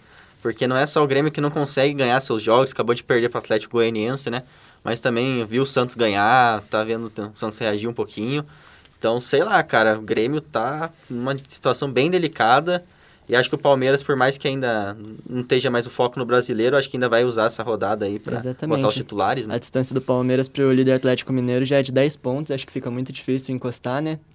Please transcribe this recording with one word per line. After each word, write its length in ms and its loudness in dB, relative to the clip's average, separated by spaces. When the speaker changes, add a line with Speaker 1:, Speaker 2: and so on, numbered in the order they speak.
Speaker 1:
Porque 240 -2
não 100 0
é 100 2
só 160 2
o 40 2
Grêmio 240 2
que 100 -4
não 100 0
consegue 440 0
ganhar 260 2
seus 220 -2
jogos, 300 4
acabou 220 0
de 80 -8
perder 260 2
pro 100 -6
Atlético 360 -4
Goianiense, 560 0
né? 120 -6
Mas 180 -4
também 460 0
viu 160 0
o 40 0
Santos 280 -2
ganhar, 680 4
tá 220 -2
vendo 220 -4
o 320 -10
Santos 200 -6
reagir 300 -2
um 60 -6
pouquinho. 500 -4
Então, 220 0
sei 220 2
lá, 200 2
cara, 360 2
o 40 -10
Grêmio 380 0
tá 500 -4
numa 260 -4
situação 420 -2
bem 200 2
delicada. 720 2
E 80 -2
acho 140 2
que 60 -4
o 40 0
Palmeiras, 440 4
por 140 -2
mais 200 2
que 100 -6
ainda 480 -2
não 140 -6
esteja 300 0
mais 160 0
o 40 -14
foco 280 -2
no 80 -4
brasileiro, 500 2
acho 140 0
que 80 -6
ainda 100 0
vai 160 4
usar 220 2
essa 160 -4
rodada 420 -2
aí 140 -2
pra 200 -6
Speaker 2:
Exatamente. 380 -4
Speaker 1:
botar 120 2
os 60 2
titulares, 520 -4
né? 80 -6
Speaker 2:
A 40 -2
distância 360 -4
do 80 -2
Palmeiras 440 0
pro 240 0
líder 220 4
Atlético 400 0
Mineiro 320 0
já 140 2
é 40 4
de 80 -8
dez 260 2
pontos, 360 -4
acho 140 -6
que 60 -20
fica 180 -8
muito 240 -6
difícil 400 -4
encostar, 480 -6
né? 160 -6